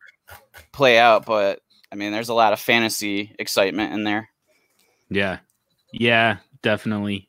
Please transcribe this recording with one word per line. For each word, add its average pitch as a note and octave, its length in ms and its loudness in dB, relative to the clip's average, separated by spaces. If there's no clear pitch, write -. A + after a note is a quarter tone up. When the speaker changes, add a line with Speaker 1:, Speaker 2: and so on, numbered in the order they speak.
Speaker 1:
play B2 260 4
out, A2 280 6
but, G#2 340 0
I G2+ 40 -14
mean, G#2 140 -8
there's A2+ 200 -6
a A#2 40 -4
lot A2 200 4
of - 60 -2
fantasy G#2+ 800 -2
excitement G2 540 -2
in G#2 120 -6
there. G#2 260 -6
Speaker 2:
Yeah. G2 300 -4
Yeah, A2+ 460 0
definitely. G#2 680 -4